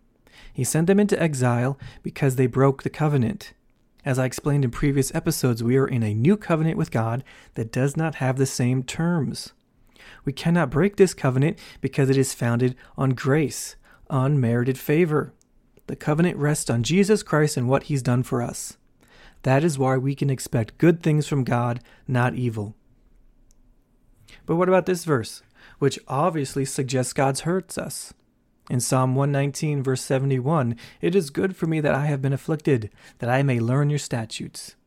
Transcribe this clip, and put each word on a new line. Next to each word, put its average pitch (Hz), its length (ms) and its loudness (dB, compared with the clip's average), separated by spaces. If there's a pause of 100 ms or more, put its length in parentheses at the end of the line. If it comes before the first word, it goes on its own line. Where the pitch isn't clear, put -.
(540)
He 131 100 -4
sent 156 220 0
them 196 140 6
into 202 200 2
exile 127 600 0 (240)
because 131 320 -2
they 131 100 4
broke 131 380 2
the - 80 -4
covenant. 147 640 -2 (520)
As 131 140 0
I 131 60 0
explained 143 380 0
in 120 80 0
previous 139 440 0
episodes, 131 480 0
we 120 140 2
are 135 100 4
in 120 160 -2
a 107 100 -2
new 143 240 4
covenant 160 400 0
with 160 140 -4
God 117 320 -2 (320)
that 113 160 -6
does 139 260 -2
not 160 180 -2
have 131 220 0
the 135 80 2
same 127 380 0
terms. - 680 -4 (680)
We 143 80 -2
cannot 165 380 0
break 165 280 0
this 185 180 6
covenant 131 420 0 (240)
because 135 280 0
it 135 80 4
is 131 180 0
founded 123 400 0 (220)
on 135 140 0
grace, 135 640 -2 (360)
unmerited 131 680 2
favor. 151 560 0 (540)
The 139 80 -8
covenant 160 420 0
rests 147 320 -2
on 120 140 0
Jesus 202 400 2
Christ 151 340 2
and 123 100 0
what 135 160 2
he's 139 200 -4
done 127 180 2
for 123 220 -4
us. - 340 -10 (640)
That 135 220 4
is 147 160 0
why 131 180 2
we 139 180 -2
can 139 140 0
expect 123 480 -4
good 165 240 4
things 151 260 2
from 139 160 0
God, 120 380 -2 (260)
not 127 280 0
evil. 110 400 -4 (1700)
But 160 100 -2
what 180 140 2
about 185 160 4
this 180 200 -2
verse, 135 380 -2 (340)
which 139 300 0
obviously 143 580 -2
suggests 131 480 -4
God 139 260 0
hurts 180 380 -4
us? - 360 -10 (560)
In 127 100 -2
Psalm 131 360 0
one 139 160 0
nineteen, 143 500 -2
verse 127 200 -2
seventy-one, 135 760 0 (260)
"It 175 140 0
is 156 160 2
good 190 240 -2
for - 100 -4
me 160 140 0
that 143 160 2
I 139 100 -2
have 143 160 0
been 139 120 0
afflicted, 139 580 -2 (260)
that 120 120 -4
I 131 120 2
may 131 180 2
learn 135 300 2
your 147 80 0
statutes." - 800 -8 (120)